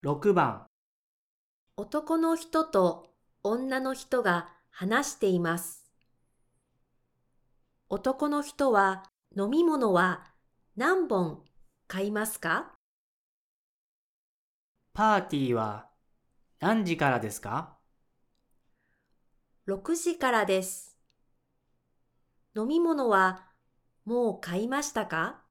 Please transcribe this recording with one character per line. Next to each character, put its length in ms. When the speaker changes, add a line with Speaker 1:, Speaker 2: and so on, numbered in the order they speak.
Speaker 1:
六 300
番。 320
Speaker 2:
男 420
の 160
人 280
と 520
女 380
の 160
人 260
が 280
話 440
し 20
て 100
い 140
ま 180
す。 340
男 400
の 140
人 280
は 300
飲 140
み 140
物 300
は 340
何 320
本 360
買 220
い 20
ま 160
す 120
か？ 360
Speaker 1:
パ 220
ー 120
テ 100
ィ 100
ー 80
は 340
何 260
時 120
か 120
ら 100
で 120
す 100
か？ 380
Speaker 2:
六 300
時 240
か 100
ら 160
で 160
す。 380
飲 120
み 120
物 300
は 380
も 280
う 60
買 260
い 20
ま 160
し 100
た 140
か？ 440